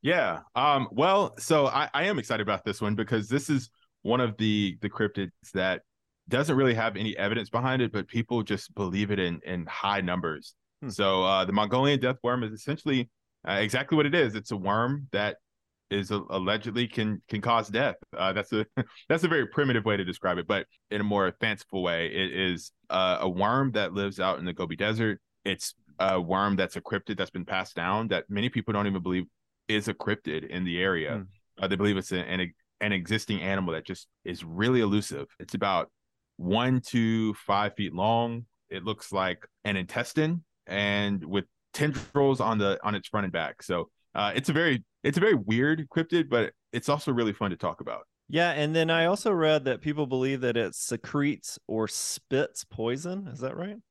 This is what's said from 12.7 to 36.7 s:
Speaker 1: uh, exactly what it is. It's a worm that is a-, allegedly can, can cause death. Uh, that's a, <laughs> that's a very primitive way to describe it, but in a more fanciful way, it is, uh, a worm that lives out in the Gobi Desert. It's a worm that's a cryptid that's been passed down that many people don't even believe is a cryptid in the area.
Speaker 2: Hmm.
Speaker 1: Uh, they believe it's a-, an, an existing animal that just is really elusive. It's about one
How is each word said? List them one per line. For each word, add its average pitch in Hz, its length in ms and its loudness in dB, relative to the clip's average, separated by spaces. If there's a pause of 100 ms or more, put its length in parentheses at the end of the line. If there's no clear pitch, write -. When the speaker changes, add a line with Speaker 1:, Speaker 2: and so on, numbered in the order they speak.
Speaker 1:
uh, 95 60 0
exactly 107 440 2
what 147 80 6
it 143 100 0
is. 123 200 4
It's 107 160 -6
a 110 40 -2
worm 117 560 0
that 104 260 0 (520)
is 101 220 -2
a-, 101 180 0
allegedly 107 580 -2
can, 107 400 -4
can 107 140 -4
cause 117 260 2
death. 110 280 0 (200)
Uh, 95 180 0
that's 101 200 -4
a, 107 120 2 (120)
<laughs> - 320 -6
that's 160 140 2
a 180 40 2
very 151 200 2
primitive 127 360 2
way 104 140 2
to 95 80 -2
describe 90 320 -2
it, 85 100 -6
but 98 200 0 (240)
in 104 100 -2
a - 20 2
more 101 380 2
fanciful 101 400 -2
way, 85 260 0
it 95 260 -2
is, 90 380 -2 (200)
uh, 92 300 2
a 95 60 0
worm 113 440 0
that 101 220 0
lives 98 260 -4
out 92 200 0
in 85 60 -6
the 90 80 -4
Gobi 80 220 -4
Desert. 110 440 0 (240)
It's - 300 -4 (260)
a 95 220 2
worm 95 340 2
that's 92 200 0
a 92 60 -8
cryptid 101 360 -4
that's 95 140 -4
been 90 140 -8
passed 92 300 -4
down 98 340 0
that 90 200 0
many 104 180 0
people 113 260 -2
don't 101 140 2
even 98 140 0
believe 90 240 0 (420)
is 107 220 0
a 98 40 -2
cryptid 80 540 -4
in 90 160 -4
the 90 180 -2
area. 82 360 0
Speaker 2:
Hmm. - 460 -10
Speaker 1:
Uh, 95 40 0
they 95 80 0
believe 101 220 2
it's 95 160 -4
a-, 90 60 -2
an, 90 340 -4 (260)
an 104 140 0
existing 98 480 -2
animal 92 320 -2
that 80 120 -8
just - 220 -12 (160)
is 87 220 -10
really 107 340 2
elusive. 98 480 0 (120)
It's - 160 -10
about 95 340 0 (480)
one 117 500 2